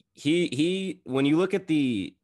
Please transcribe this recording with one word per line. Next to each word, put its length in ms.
he, 340
he, 560
when 220
you 100
look 180
at 120
the 580